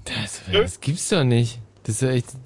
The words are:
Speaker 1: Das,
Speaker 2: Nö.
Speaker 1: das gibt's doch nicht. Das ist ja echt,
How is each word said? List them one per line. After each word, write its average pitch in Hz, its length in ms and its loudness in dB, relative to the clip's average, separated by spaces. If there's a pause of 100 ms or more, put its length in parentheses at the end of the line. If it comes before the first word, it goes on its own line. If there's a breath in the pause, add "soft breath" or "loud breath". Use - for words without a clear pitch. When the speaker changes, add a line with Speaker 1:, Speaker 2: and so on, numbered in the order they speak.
Speaker 1:
Das, - 340 -6 (100)
Speaker 2:
Nö. 98 120 4
Speaker 1:
das - 180 -4
gibt's - 300 -2
doch 185 140 4
nicht. 120 360 2 (220)
Das 107 140 -4
ist - 40 -4
ja 131 120 2
echt, 123 160 0 (180)